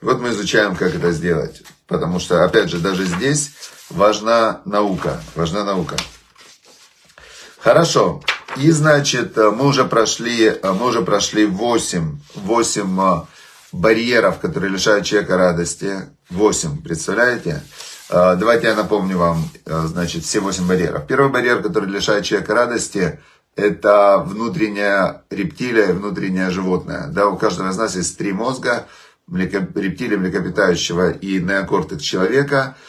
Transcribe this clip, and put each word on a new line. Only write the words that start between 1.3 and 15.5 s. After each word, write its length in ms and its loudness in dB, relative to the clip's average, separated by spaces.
Потому 320 -2
что, 240 2
опять 260 4
же, 80 -4
даже 280 -2
здесь 460 -2
важна 760 2
наука. 540 -2
Важна 300 -2
наука. 320 -4
Хорошо. 600 2
И, 120 4
значит, 680 2
мы 300 4
уже 180 4
прошли, 800 2
мы 280 0
уже 120 0
прошли 460 0
восемь, 720 -2
восемь, 640 -2
э, 200 2
барьеров, 680 2
которые 300 -4
лишают 380 0
человека 300 0
радости. 640 -2